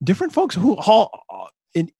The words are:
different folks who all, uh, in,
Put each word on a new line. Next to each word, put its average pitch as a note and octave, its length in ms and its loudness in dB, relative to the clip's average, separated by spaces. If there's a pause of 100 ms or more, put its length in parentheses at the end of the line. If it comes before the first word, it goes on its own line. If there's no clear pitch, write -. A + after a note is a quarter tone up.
different G3 300 -2
folks E4+ 220 0
who G#3 220 0
all, - 540 2
uh, F#2+ 160 -16 (280)
in, E3+ 260 -2